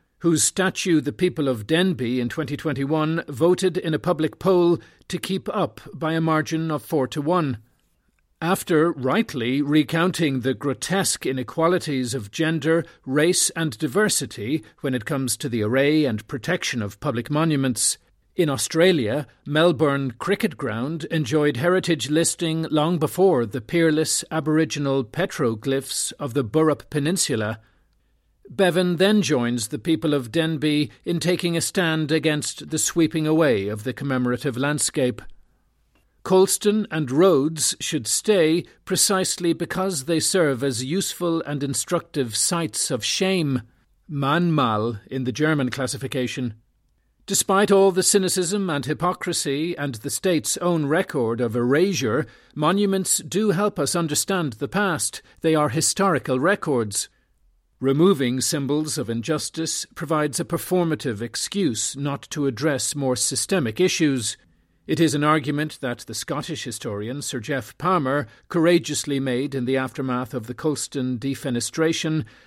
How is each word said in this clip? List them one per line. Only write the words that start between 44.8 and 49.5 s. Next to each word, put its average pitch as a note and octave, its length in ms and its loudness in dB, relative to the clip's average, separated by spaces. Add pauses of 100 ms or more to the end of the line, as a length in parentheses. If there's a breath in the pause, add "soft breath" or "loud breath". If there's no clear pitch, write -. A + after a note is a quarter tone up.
in C3 180 -6
the A#2+ 80 -2
German D3 380 2
classification. B2+ 840 -4 (720)
Despite G3 460 2
all G3 220 8
the F3+ 100 2
cynicism F#3+ 640 2
and C#3+ 160 -2
hypocrisy D#3+ 920 -2